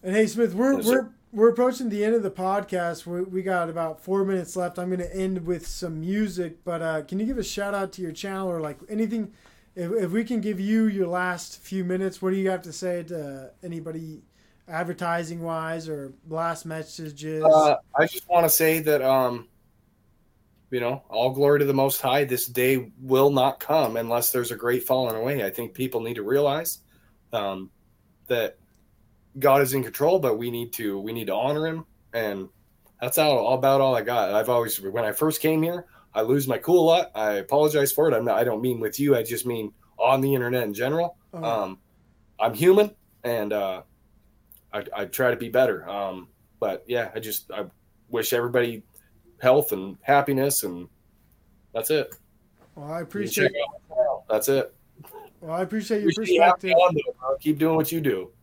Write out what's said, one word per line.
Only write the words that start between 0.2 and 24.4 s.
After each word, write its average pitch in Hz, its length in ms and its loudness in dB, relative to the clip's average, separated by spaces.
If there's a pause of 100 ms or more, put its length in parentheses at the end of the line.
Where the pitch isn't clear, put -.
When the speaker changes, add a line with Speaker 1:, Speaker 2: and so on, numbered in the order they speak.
Speaker 1:
Smith, 214 260 0
we're, 262 220 4
Speaker 2:
Yes, 226 100 -2
Speaker 1:
we're, 226 80 4
Speaker 2:
sir. 262 200 2 (200)
Speaker 1:
we're 220 160 6
approaching 247 400 2
the 208 160 -2
end 220 100 2
of 226 80 2
the 190 80 -2
podcast. 185 760 -4
We, 175 160 -6
we 185 200 -4
got 175 280 -2
about 160 340 -6
four 196 220 0
minutes 190 300 -4
left. 175 220 -4
I'm 180 120 -4
gonna 180 140 -2
end 190 420 -4
with 175 200 -4
some 165 340 -8
music, 180 640 -4
but, 170 200 -6
uh, 160 220 -2
can 185 140 -6
you 214 60 -2
give 247 140 -4
a 202 40 -4
shout 202 300 -6
out 196 200 -4
to 185 100 -10
your 160 100 -6
channel 190 380 -6
or, 170 100 -4
like, 147 180 -8 (120)
anything? 220 420 -4 (420)
If, 175 180 -6
if 196 180 -2
we 220 140 0
can 226 180 -2
give 196 180 -4
you 220 240 2
your 196 220 0
last 180 560 -4
few 190 200 -4
minutes, 185 380 -2
what 190 100 0
do 196 60 0
you 190 140 0
have 180 140 -4
to 165 100 -16
say 175 300 -6
to 143 480 -12 (100)
anybody 165 580 -10 (480)
advertising 170 760 -4
wise 160 460 -6
or 139 240 -8 (160)
last 165 380 -4
messages? 156 760 -8
Speaker 2:
Uh, 156 340 8 (220)
I 160 80 6
just - 220 -10
wanna 170 220 6
say 160 300 4
that, 151 200 2
um, 131 480 2 (1200)
you 123 100 -2
know, 123 280 -4
all 117 220 0
glory 143 300 4
to 147 40 4
the 139 100 2
Most 135 260 2
High. 135 240 2
This 127 220 -2
day 123 520 0
will 131 320 4
not 135 300 2
come 135 360 0
unless 117 360 -2
there's 120 180 -2